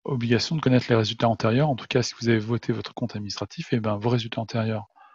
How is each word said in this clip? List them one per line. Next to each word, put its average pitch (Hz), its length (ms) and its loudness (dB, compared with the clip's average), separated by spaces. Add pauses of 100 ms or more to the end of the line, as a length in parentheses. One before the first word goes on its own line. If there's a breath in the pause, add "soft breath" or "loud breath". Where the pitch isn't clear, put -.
obligation 117 520 2
de 151 40 -2
connaître 127 280 4
les 120 80 6
résultats 113 320 2
antérieurs. 117 400 2
En 135 80 0
tout - 120 -12
cas, 127 140 2
si - 180 -6
vous 117 80 0
avez 117 100 4
voté 113 340 -2
votre 110 220 -6
compte - 220 -6
administratif, 104 560 -8
eh 120 80 2
ben, 107 160 -2
vos 107 140 0
résultats 117 300 0
antérieurs 110 460 -4 (280 soft breath)